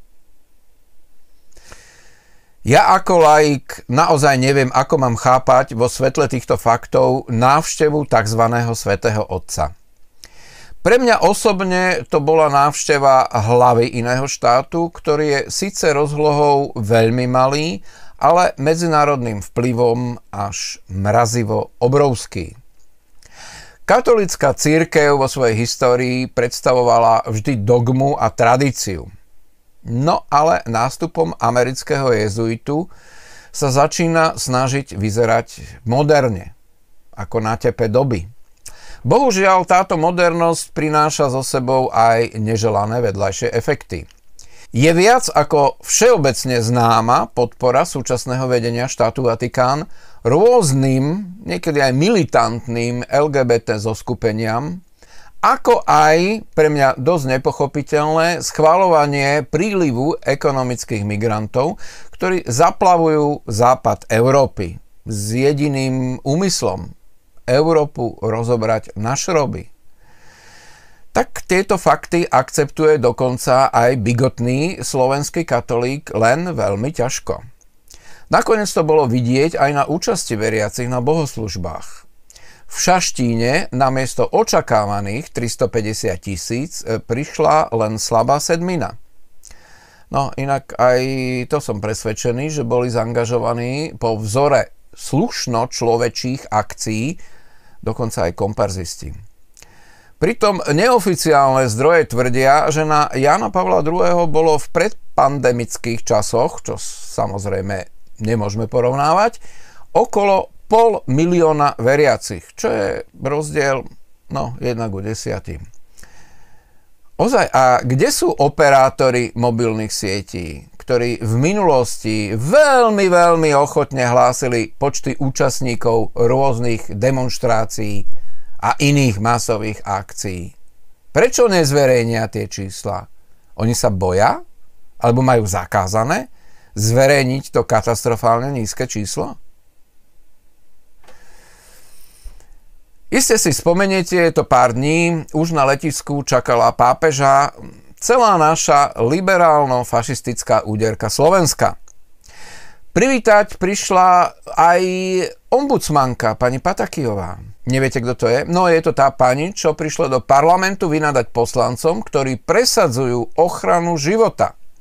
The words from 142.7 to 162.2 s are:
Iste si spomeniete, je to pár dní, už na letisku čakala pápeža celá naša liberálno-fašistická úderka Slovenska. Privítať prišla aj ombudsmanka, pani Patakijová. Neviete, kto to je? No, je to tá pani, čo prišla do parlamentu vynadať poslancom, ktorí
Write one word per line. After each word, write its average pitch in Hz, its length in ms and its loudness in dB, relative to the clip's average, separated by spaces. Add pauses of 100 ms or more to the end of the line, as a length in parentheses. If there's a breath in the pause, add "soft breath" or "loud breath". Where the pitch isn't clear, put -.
Iste - 240 2
si 170 160 2
spomeniete, 180 640 0
je 170 160 4
to - 160 0
pár 123 240 4
dní, 160 640 0
už 165 160 -2
na 143 160 2
letisku 143 560 -4
čakala 120 480 2
pápeža 139 800 2 (480)
celá 226 400 2
naša 151 560 2
liberálno-fašistická 131 1700 0
úderka 110 480 -2
Slovenska. 156 640 2 (1200 loud breath)
Privítať 214 640 4
prišla 185 720 2 (240)
aj 175 260 4 (720)
ombudsmanka, 147 880 0
pani 127 240 -2
Patakijová. 117 720 -4 (320)
Neviete, 131 320 0
kto 120 160 -4
to - 160 -2
je? 127 160 0
No, 175 240 2
je 165 80 4
to 160 160 -2
tá - 160 4
pani, 135 400 2
čo 156 240 -2
prišla 151 320 -4
do 131 160 0
parlamentu 180 640 2
vynadať 147 480 0
poslancom, 123 640 0
ktorí 135 400 -4